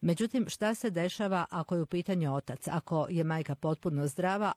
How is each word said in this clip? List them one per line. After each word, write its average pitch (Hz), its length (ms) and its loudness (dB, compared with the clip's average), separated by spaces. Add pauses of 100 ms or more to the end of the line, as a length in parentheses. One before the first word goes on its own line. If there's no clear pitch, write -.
Međutim, 214 480 2
šta 214 260 0
se 220 160 -2
dešava 180 600 0
ako 175 240 -2
je 170 80 2
u 151 40 -2
pitanju 175 480 0
otac? - 340 -6
Ako 160 420 0
je 165 140 2
majka 160 300 -2
potpuno 147 520 0
zdrava, 185 500 0